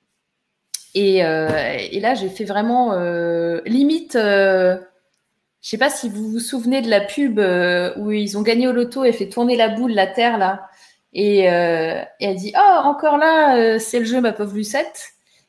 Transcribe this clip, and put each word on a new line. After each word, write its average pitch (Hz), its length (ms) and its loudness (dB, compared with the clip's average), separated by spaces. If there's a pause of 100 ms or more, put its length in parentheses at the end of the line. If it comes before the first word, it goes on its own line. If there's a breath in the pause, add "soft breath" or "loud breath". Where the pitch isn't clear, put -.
(960)
Et, 190 280 2
euh, 156 540 -2 (140)
et - 80 -6
là, 226 160 0
j'ai 190 140 -6
fait 208 160 -8
vraiment, 220 480 0
euh, 170 720 -2
limite, 277 500 0
euh, 196 600 4 (840)
je - 80 -16
sais 220 80 -4
pas 269 140 2
si 285 160 -6
vous 214 220 -8
vous 220 100 -4
souvenez 247 420 -2
de 233 80 -4
la 202 120 4
pub, 220 380 -2
euh, 180 580 2
où 208 140 -4
ils 208 260 -4
ont 208 40 -2
gagné 233 260 2
au 254 40 0
loto 240 320 -2
et 247 80 4
fait 202 160 -4
tourner 240 300 0
la 226 100 2
boule, 226 240 -2
la 196 160 2
Terre, 233 300 0
là. 196 320 -2 (440 loud breath)
Et, 196 380 4
euh, 170 500 0 (180)
et - 60 -6
elle 196 120 -4
dit : « 202 200 -8
Oh, 381 280 6
encore 294 320 2
là, 311 400 4
euh, 226 220 2
c'est 233 200 -4
le 233 60 -2
jeu, 247 160 0
ma 233 100 0
pauvre 202 240 -6
Lucette. » 214 540 -6 (400)